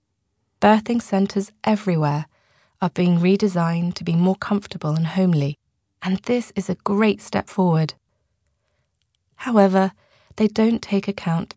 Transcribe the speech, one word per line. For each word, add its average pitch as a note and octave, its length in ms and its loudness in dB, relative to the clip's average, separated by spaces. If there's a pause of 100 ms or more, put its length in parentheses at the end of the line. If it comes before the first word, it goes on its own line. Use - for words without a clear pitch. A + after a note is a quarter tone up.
(600)
Birthing A3 400 2
centres G3 500 -2 (120)
everywhere D#3+ 640 0 (540)
are F3+ 100 -2
being F3 260 2
redesigned F3 760 0
to - 80 -12
be E3+ 120 -2
more F#3 200 2
comfortable - 560 -6
and D#3+ 160 0
homely, E3 500 0 (460)
and F#3 140 -2
this A#3+ 380 -4
is F#3+ 140 -6
a F3+ 140 -4
great G3+ 360 0
step - 300 -6
forward. D#3+ 460 0 (1400)
However, F#3+ 560 2 (420)
they A3 120 2
don't A3 360 0
take G3 240 -2
account E3+ 500 -4